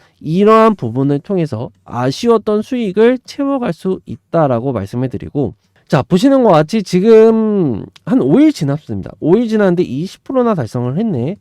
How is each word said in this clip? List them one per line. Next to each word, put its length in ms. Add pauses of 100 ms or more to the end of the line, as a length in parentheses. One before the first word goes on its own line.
(180)
이러한 580
부분을 420
통해서 500 (160)
아쉬웠던 760
수익을 560
채워갈 560
수 320
있다라고 640
말씀을 380
드리고, 420 (340)
자, 160
보시는 400
것 100
같이 300
지금 1040 (220)
한 160
오 180
일 140
지났습니다. 560 (100)
오 160
일 100
지났는데 360
이십 420
프로나 300
달성을 420
했네. 440